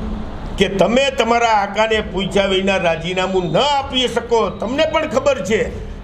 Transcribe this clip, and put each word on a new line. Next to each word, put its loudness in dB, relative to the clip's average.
કે 4
તમે 2
તમારા 2
આકાને 2
પૂછ્યા 0
વિના 0
રાજીનામું -2
ન 2
આપી 0
શકો. 0
તમને -2
પણ 0
ખબર 0
છે 0